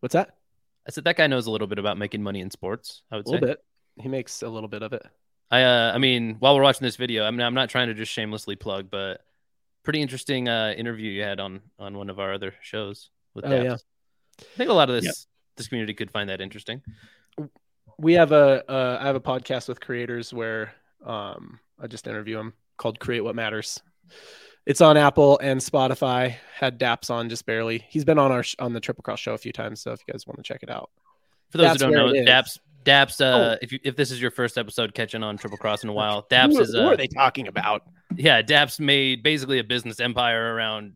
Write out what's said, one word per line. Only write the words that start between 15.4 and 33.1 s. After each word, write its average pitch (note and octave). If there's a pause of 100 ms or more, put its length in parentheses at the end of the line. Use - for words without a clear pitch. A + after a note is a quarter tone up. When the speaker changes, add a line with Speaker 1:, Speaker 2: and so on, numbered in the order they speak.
Speaker 2:
this -
community A2
could G#2
find G2+
that F#2+
interesting. G#2 (1160)
Speaker 1:
We D#3+
have E3
a, C#3
uh, B2+
I C3+
have C#3
a B2+
podcast B2+
with B2
creators A#2+
where, A2+ (300)
um, G#2 (200)
I B2
just A2+
interview A2
'em A2 (240)
called A2+
Create A#2+
What G#2+
Matters. G#2+ (840)
It's -
on D#3
Apple C#3+
and C3+
Spotify. B2+ (180)
Had -
Daps A#2+
on A#2
just A#2
barely. A2+
He's D#3
been D#3
on C#3
our B2
sh-, -
on B2
the A#2
Triple -
Cross A2
show A2+
a A2
few A2+
times. A2+
So A#2+
if A2+
you -
guys -
wanna -
check -
it -
out. - (600)
Speaker 2:
For D#3+
those E3
Speaker 1:
That's D#3
Speaker 2:
who C3
don't -
Speaker 1:
where C3+
Speaker 2:
know, B2
Speaker 1:
it C3+
is. B2
Speaker 2:
Daps, B2+ (260)
Daps, C#3